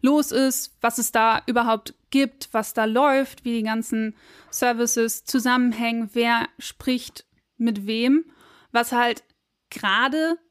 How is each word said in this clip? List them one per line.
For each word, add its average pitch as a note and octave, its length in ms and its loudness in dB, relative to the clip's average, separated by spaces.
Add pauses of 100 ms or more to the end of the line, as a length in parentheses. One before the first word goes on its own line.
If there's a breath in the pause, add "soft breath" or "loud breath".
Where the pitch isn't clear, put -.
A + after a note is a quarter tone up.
los C#4+ 300 2
ist, C4+ 500 0
was A#3 160 0
es A#3+ 140 -4
da A3+ 340 2
überhaupt A#3 480 0 (160)
gibt, C4+ 420 0
was A3 220 -4
da A3 100 0
läuft, C4+ 640 0
wie A#3 80 -2
die A3+ 80 -2
ganzen A3 520 -4 (360 loud breath)
Services A#3 760 -2
zusammenhängen, A#3 880 0
wer A#3 340 0 (120)
spricht - 680 -6 (320)
mit G#3+ 300 -2
wem, B3 400 2 (440 soft breath)
was A#3+ 220 0
halt A#3+ 320 0 (460)
gerade C4+ 680 0 (140)